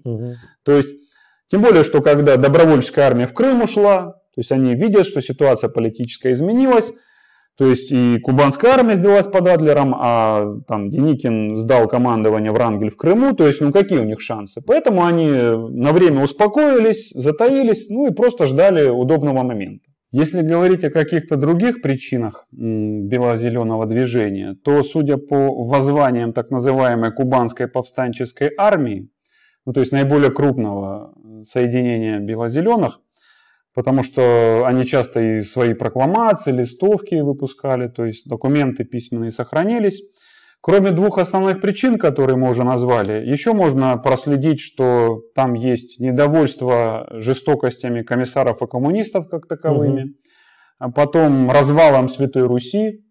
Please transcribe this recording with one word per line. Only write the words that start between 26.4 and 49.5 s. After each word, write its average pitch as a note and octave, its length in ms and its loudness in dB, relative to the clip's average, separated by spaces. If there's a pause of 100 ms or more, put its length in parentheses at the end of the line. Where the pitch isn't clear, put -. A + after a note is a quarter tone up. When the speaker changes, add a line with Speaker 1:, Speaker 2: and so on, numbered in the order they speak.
Speaker 2:
называемой B2+ 600 0
кубанской B2+ 560 -2
повстанческой B2+ 880 -6
армии, D3 520 0 (560)
ну, B2+ 80 -6
то C3+ 80 0
есть B2 100 -2
наиболее C#3 400 2
крупного, G#2 840 -6
э, A2 280 -20
соединения A#2+ 760 -2
бело-зеленых, A#2 840 -2 (760)
потому C3 280 0
что A#2 600 2
они B2+ 180 0
часто B2 380 -2
и A2 200 -2
свои A#2+ 340 -2
прокламации, D#3+ 760 -2
листовки D#3 720 -2
выпускали, C#3 640 -4
то A#2+ 160 -8
есть A2 240 -8
документы C3 560 -2
письменные A#2 480 -8
сохранились. F#3+ 680 -4 (600)
Кроме G3 300 2
двух F#3+ 280 0
основных F#3+ 420 -2
причин, A3+ 360 0
которые C3+ 380 2
мы B2+ 140 0
уже B2 160 0
назвали, A#2+ 600 0
еще C#3+ 280 -2
можно C3+ 440 2
проследить, C3+ 640 0
что A#2+ 600 0 (120)
там C3 200 0
есть A#2+ 480 -4
недовольство B2+ 1080 0
жестокостями B2 920 -2
комиссаров B2 600 -2
и B2 60 -2
коммунистов F3 640 -4
как D#3+ 180 -10
таковыми, D3 540 -2